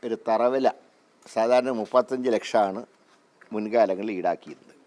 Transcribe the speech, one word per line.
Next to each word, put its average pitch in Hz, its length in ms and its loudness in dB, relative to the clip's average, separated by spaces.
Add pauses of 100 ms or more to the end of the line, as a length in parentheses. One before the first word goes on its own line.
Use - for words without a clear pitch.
ഒരു 113 100 -4 (120)
തറവില, 123 400 2 (640)
സാധാരണ 123 460 2
മുപ്പത്തഞ്ച് 127 560 0
ലക്ഷമാണ് 104 460 0 (720)
മുൻകാലങ്ങളിൽ 107 640 0
ഈടാക്കിയിരുന്നത്. 82 580 -6 (120)